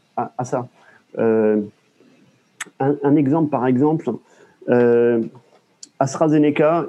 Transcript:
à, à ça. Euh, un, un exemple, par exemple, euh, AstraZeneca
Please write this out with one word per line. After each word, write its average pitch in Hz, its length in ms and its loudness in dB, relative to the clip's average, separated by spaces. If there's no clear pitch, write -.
à, 117 220 -8
à 127 60 -6
ça. 123 220 -6
Euh, 110 420 2
un, 143 240 0
un 143 120 2
exemple, 151 340 2
par 127 180 -2
exemple, 147 420 0
euh, 120 520 2
AstraZeneca 151 880 0